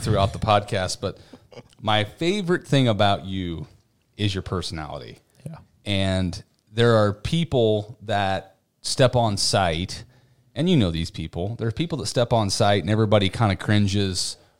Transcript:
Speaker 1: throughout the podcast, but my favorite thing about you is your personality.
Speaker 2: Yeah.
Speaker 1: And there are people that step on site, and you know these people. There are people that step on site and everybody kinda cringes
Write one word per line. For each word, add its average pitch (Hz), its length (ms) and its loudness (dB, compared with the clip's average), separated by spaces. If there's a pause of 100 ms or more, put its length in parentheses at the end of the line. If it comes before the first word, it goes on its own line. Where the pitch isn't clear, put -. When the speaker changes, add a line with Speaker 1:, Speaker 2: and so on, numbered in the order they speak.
Speaker 1:
throughout 101 340 0
the - 40 -12
podcast, 101 600 0
but 92 180 -6 (640)
my 107 240 0
favorite 175 600 -2
thing 135 220 4
about 101 380 2
you 87 400 -6 (500)
is 101 180 -2
your 92 80 -4
personality. 78 760 -10 (280)
Speaker 2:
Yeah. 160 100 -16 (280)
Speaker 1:
And 95 580 -2 (300)
there 117 240 4
are 104 160 4
people 113 880 0
that 98 540 -2 (240)
step - 360 2
on 113 200 2
site, 92 680 -2 (500)
and 160 140 -2
you 180 100 4
know 92 120 4
these 82 200 -4
people. 85 460 -8
There 113 120 -4
are 110 40 -2
people - 260 -6
that 113 80 -8
step 120 260 0
on 110 160 2
site 101 340 2
and 87 80 -4
everybody 107 380 4
kinda 98 280 2
cringes 101 840 0 (220)